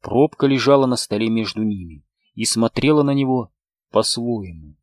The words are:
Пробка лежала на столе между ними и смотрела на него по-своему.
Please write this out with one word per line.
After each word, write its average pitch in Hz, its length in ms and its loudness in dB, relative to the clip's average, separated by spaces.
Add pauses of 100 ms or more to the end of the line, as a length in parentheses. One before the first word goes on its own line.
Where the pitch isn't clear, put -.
Пробка 143 460 0
лежала 135 400 4
на 123 100 0
столе 110 320 -4
между 110 340 -4
ними 90 440 -8 (280)
и 110 120 -6
смотрела 127 560 2
на 143 100 2
него 131 400 -2 (380)
по-своему. 101 920 -4